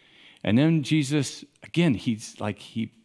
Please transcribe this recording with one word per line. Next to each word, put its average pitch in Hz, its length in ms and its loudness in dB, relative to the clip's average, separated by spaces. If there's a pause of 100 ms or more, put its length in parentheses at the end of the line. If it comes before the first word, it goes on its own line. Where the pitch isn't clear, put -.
(440)
And 104 140 2
then 160 240 4
Jesus, 147 640 -2 (160)
again, 160 320 2
he's 110 460 -4
like, 104 180 -6
he - 340 -8 (120)